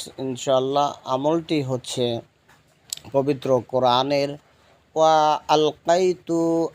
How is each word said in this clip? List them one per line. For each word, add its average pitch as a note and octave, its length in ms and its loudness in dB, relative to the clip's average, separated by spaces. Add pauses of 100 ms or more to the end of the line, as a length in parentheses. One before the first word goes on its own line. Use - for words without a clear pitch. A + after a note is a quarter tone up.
(180)
ইনশাআল্লাহ। C3+ 720 0 (160)
আমলটি D3+ 580 -2
হচ্ছে B2 580 -4 (920)
পবিত্র C3+ 360 -2 (200)
কোরআনের, C3 600 0 (680)
"ওয়া D#3 520 4
আলকাইতু E3 1300 0